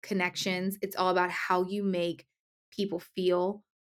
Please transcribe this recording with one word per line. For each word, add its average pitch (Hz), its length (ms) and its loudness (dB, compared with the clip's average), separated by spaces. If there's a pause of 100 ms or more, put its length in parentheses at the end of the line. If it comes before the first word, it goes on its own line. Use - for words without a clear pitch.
connections. 185 800 -2
It's 196 160 -6
all 185 100 2
about 180 240 4
how 180 320 0
you 196 180 -4
make 175 460 -2 (420)
people 196 300 -4
feel. 180 640 0 (180)